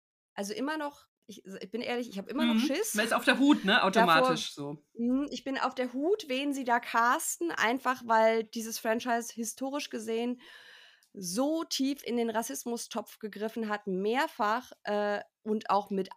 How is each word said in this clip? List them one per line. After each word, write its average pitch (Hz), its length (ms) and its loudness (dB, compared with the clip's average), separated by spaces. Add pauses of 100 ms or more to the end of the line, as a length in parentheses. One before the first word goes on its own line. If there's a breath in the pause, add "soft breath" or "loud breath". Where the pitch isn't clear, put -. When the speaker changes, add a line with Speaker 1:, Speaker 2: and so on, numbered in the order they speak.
(360)
Speaker 1:
also 202 180 -6
immer 302 240 -4
noch, 294 300 -8 (200)
ich, - 180 -18
ich 190 260 -14
bin 233 100 -6
ehrlich, 240 280 -4
ich 190 100 -12
hab 196 100 -8
immer 240 160 0
noch 233 100 4
Speaker 2:
Mhm. 220 40 4
Speaker 1:
Schiss 294 340 0
Speaker 2:
Man 214 120 0
ist - 80 -2
auf 226 120 2
der 247 140 4
Hut, 285 260 6
ne? 202 200 4
Speaker 1:
davor. - 20 6
Speaker 2:
Automatisch 226 680 4
so. 147 300 -8 (120)
Speaker 1:
Mhm, 254 360 0
ich 247 120 -10
bin 269 160 -4
auf 254 160 -2
der 247 180 -4
Hut, 339 360 0
wen 269 240 0
sie 262 120 -6
da 240 140 4
casten, 254 720 0
einfach 247 540 0
weil 226 380 6
dieses 220 360 -8
Franchise 233 540 -2
historisch 269 560 -6
gesehen 233 520 -4 (720 soft breath)
so 254 500 -2
tief 277 400 -2
in 240 140 -2
den 233 120 0
Rassistostopf 233 880 -6
gegriffen 214 500 -6
hat, 208 180 -4
mehrfach, 220 840 0 (120)
äh, 208 380 -2 (220)
und 214 260 -2
auch 196 220 2
mit 190 260 -2